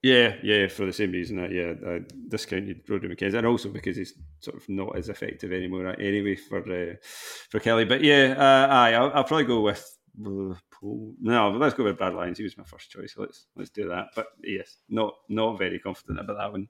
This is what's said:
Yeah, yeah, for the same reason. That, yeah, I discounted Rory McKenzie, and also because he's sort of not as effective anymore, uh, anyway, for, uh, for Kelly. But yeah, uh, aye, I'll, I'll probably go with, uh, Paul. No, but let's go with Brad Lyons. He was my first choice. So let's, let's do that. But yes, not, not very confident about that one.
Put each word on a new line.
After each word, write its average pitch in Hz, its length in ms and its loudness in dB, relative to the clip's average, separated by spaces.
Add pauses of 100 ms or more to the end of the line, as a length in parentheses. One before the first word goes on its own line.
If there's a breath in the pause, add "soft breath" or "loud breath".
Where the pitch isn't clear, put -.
Yeah, 123 400 6
yeah, 101 260 4
for 98 160 -6
the 92 80 -4
same 98 200 -2
reason. 92 260 -6
That, 90 120 -6
yeah, 87 220 -4 (180)
I 87 100 -4 (280)
discounted 101 640 -8
Rory 95 180 -4
McKenzie, 98 300 -2
and 117 80 0
also 117 240 0
because - 260 -8
he's 95 160 -10 (280)
sort - 180 -14
of - 100 -20
not 98 300 -6
as 92 100 -8
effective - 420 -10
anymore, 92 360 -6
uh, 92 80 -6
anyway, 101 420 -2
for, - 220 -8
uh, 90 380 -8 (520 loud breath)
for 110 100 -4
Kelly. 113 280 2
But 131 180 2
yeah, 139 320 8
uh, 135 340 8
aye, 120 220 8
I'll, 123 220 4
I'll 139 100 4
probably 156 220 2
go 117 160 2
with, 101 200 0 (400)
uh, 98 340 -8 (220)
Paul. 110 440 -12
No, 110 300 2
but 110 100 -4
let's 151 120 2
go 127 100 -2
with 101 120 0
Brad 92 160 -2
Lyons. 87 240 -6
He 107 80 -10
was 95 140 -10
my 98 60 -20
first - 260 -20
choice. 98 240 -16
So 104 80 -10
let's, - 240 -14 (100)
let's - 140 -14
do 101 180 -8
that. 90 260 -6
But 113 120 -6 (160)
yes, 95 340 -10 (140)
not, 110 240 -2 (160)
not 110 260 -2
very 92 220 -4
confident 95 420 -10
about 101 160 -10
that 104 160 -8
one. 101 180 -8